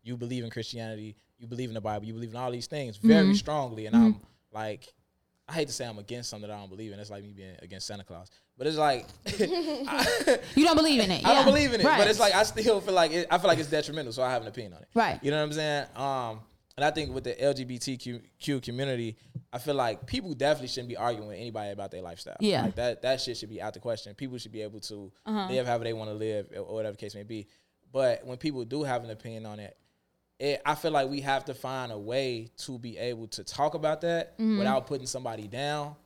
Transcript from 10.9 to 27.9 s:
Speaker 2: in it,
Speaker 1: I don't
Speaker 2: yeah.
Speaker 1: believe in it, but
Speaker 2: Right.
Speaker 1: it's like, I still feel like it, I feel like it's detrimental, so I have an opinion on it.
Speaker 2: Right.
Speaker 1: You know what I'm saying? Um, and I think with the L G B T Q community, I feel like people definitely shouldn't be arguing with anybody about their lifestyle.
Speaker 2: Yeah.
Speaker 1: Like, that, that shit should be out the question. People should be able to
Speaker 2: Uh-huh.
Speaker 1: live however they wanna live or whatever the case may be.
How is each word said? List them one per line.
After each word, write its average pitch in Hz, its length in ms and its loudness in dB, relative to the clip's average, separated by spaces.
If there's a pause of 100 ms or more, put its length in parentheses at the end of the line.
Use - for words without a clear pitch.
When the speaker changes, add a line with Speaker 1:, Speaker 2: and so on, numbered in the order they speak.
Speaker 2:
in 190 100 4
it, 160 140 2
Speaker 1:
I 196 100 8
don't - 40 10
Speaker 2:
yeah. 262 60 8
Speaker 1:
believe 285 280 8
in 226 80 2
it, - 40 6
but 294 140 8
Speaker 2:
Right. 202 100 8
Speaker 1:
it's 208 120 4
like, 202 140 8
I 202 80 8
still 214 380 4
feel 190 140 -2
like 165 180 6
it, 175 180 0
I 180 80 6
feel 185 100 4
like 165 100 6
it's 147 120 -2
detrimental, 147 420 0
so 131 100 -2
I 127 80 2
have 120 120 0
an 113 60 -8
opinion 101 260 -10
on 78 80 -20
it. - 120 -20
Speaker 2:
Right. 196 280 2
Speaker 1:
You 139 80 2
know 151 80 2
what 151 60 2
I'm 151 80 -4
saying? 147 340 0 (100)
Um, 123 440 -2 (360)
and 139 80 0
I 156 60 6
think 151 220 -4
with 127 120 -6
the 120 180 -6
L 139 120 4
G 131 100 -4
B 123 140 -8
T 131 180 -4
Q 123 640 -6
community, 120 560 -4 (360)
I 120 60 -6
feel 143 160 -2
like 120 320 0
people 185 280 -6
definitely 135 340 0
shouldn't 123 200 -6
be 113 80 -8
arguing 107 320 -2
with 95 100 -10
anybody 110 320 -6
about 98 200 -8
their 92 120 -10
lifestyle. 85 380 -12
Speaker 2:
Yeah. 202 220 2
Speaker 1:
Like, - 140 -2
that, 120 260 -2
that 131 180 0
shit 120 160 -6
should 104 120 -12
be 104 140 -10
out 92 120 -8
the 92 60 -16
question. 107 340 -8
People 127 240 -10
should 107 140 -14
be 110 100 -8
able 107 180 -10
to 101 300 -12 (160)
Speaker 2:
Uh-huh. 208 220 -4
Speaker 1:
live 127 180 0
however 117 180 0
they 113 80 -2
wanna 110 220 -6
live 107 420 -4
or 95 180 -10
whatever 107 180 -4
the 104 60 -14
case 107 160 -12
may 101 100 -12
be. 107 220 -10 (460)